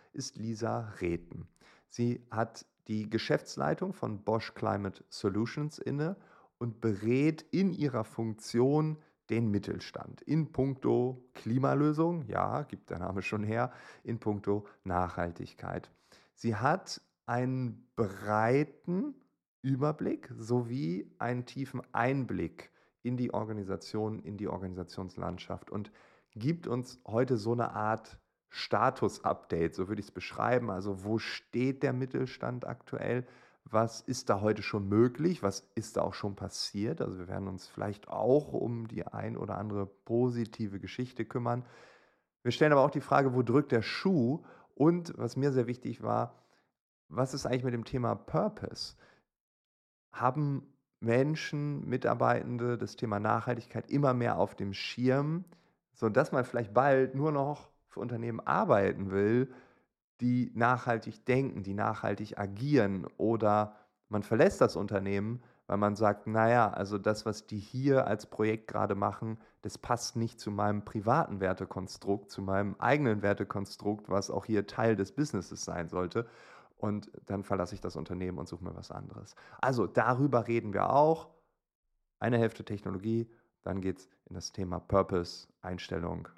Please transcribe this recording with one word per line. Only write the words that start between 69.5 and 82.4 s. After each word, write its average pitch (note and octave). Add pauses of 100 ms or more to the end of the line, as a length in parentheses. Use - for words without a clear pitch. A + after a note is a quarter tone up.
das -
passt -
nicht A2+
zu -
meinem G#2
privaten A2+
Wertekonstrukt, F#2+
zu -
meinem G2
eigenen A#2
Wertekonstrukt, G2+
was G2
auch -
hier G#2
Teil A#2
des G2
Businesses -
sein E2+
sollte.“ F2+ (520)
Und G#2 (140)
dann G2
verlasse F#2+
ich G2
das F2+
Unternehmen F2+
und E2+
suche -
mir F2+
was F2
anderes. - (260)
Also A#2+
darüber B2
reden A2+
wir F#2+
auch. D#3 (920)
Eine A#2+
Hälfte A2+